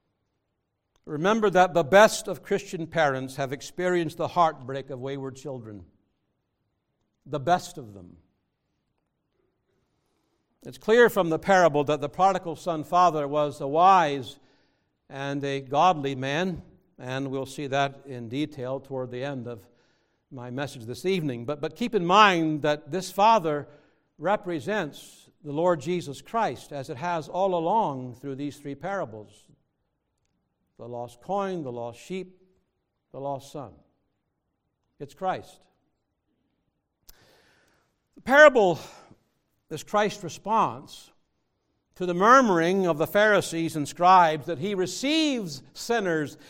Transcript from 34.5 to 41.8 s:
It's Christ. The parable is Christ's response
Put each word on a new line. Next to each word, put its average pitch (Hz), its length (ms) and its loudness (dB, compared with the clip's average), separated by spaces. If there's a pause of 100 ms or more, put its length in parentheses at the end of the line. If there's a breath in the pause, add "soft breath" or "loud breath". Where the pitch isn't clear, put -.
It's 143 140 -16
Christ. 175 480 -8 (2500 soft breath)
The - 80 -20
parable 254 580 8 (880 loud breath)
is 151 120 -10
Christ's 208 400 -2
response 151 880 -4 (840)